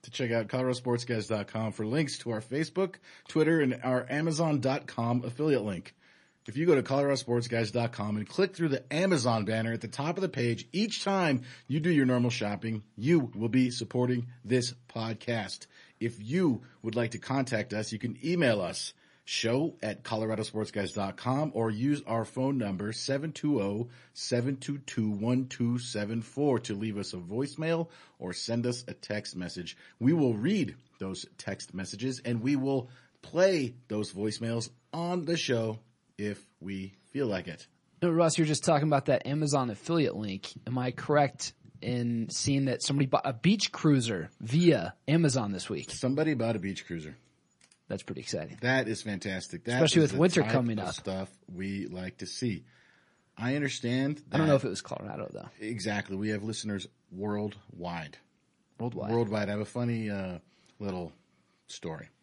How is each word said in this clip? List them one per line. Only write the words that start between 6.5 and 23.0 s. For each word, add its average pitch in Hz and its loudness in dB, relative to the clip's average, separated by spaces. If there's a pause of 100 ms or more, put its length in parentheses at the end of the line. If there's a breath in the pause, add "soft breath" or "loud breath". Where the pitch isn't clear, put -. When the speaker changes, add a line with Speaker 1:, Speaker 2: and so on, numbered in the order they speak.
Speaker 1:
you 160 0
go 160 8
to 127 6
coloradosportsguys 120 2
dot 117 2
com 104 -2
and 107 -2
click - 0
through 160 0
the - -2
Amazon 131 4
banner 110 0
at 113 -4
the 123 -8
top 151 -2
of 190 -2
the 185 0
page, 120 0
each 208 -2
time 170 2 (260 loud breath)
you 147 0
do 175 2
your 139 6
normal 123 4
shopping, 107 -2 (120)
you 143 4
will 110 0
be 127 4
supporting 123 0 (180 loud breath)
this 120 2 (220)
podcast. 113 -4 (320 soft breath)
If 113 -4
you 139 2 (220 loud breath)
would 113 -4
like 117 0
to - -8
contact 120 -2
us, 107 -2
you 107 -6
can 117 -6
email 139 2
us, - -6 (320 soft breath)
show 131 0
at 104 -6
coloradosportsguys 107 -2
dot 98 -4
com, 135 0
or 113 0
use 131 0
our 113 0
phone 131 -2
number, 104 -2
seven 139 -4